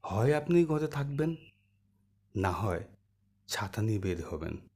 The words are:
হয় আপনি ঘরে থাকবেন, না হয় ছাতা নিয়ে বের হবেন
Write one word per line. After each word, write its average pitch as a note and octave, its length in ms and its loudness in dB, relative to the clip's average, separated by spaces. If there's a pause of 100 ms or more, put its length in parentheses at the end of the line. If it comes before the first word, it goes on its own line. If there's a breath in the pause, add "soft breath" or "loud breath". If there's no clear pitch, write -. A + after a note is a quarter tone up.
হয় A2+ 300 2
আপনি D3+ 300 4
ঘরে D3+ 240 0
থাকবেন, C#3+ 420 -2 (1040)
না F#2+ 180 0
হয় F2+ 320 0 (640)
ছাতা - 340 -6
নিয়ে G#2+ 220 0
বের F2+ 140 0 (100)
হবেন D#2 260 -6 (220)